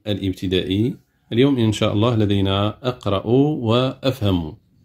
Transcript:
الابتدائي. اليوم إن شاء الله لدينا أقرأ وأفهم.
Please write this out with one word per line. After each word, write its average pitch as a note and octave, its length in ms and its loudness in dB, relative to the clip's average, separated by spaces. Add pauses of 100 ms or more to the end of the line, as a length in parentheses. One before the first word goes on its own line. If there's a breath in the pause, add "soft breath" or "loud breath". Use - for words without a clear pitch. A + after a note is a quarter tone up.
الابتدائي. F#2+ 920 -2 (360)
اليوم C3 240 4
إن A2+ 140 2
شاء G#2 220 0
الله A2+ 220 2
لدينا G2+ 720 0
أقرأ G2+ 400 -4
وأفهم. B2 1300 0 (280)